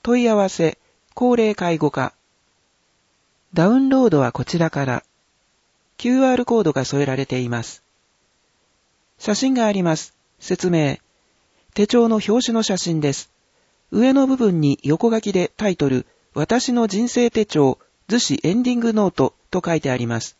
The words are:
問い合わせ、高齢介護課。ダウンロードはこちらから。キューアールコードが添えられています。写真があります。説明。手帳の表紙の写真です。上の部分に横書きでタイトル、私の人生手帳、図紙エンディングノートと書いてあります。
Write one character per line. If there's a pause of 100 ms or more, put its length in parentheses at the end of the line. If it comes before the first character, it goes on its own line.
問
い
合
わ
せ、 (360)
高
齢
介
護
課。 (1400)
ダ
ウ
ン
ロ
ー
ド
は
こ
ち
ら
か
ら。 (920)
キ
ュ
ー
ア
ー
ル
コ
ー
ド
が
添
え
ら
れ
て
い
ま
す。 (1400)
写
真
が
あ
り
ま
す。 (260)
説
明。 (760)
手
帳
の
表
紙
の
写
真
で
す。 (640)
上
の
部
分
に
横
書
き
で
タ
イ
ト
ル、 (280)
私
の
人
生
手
帳、 (300)
図
紙
エ
ン
デ
ィ
ン
グ
ノ
ー
ト (160)
と
書
い
て
あ
り
ま
す。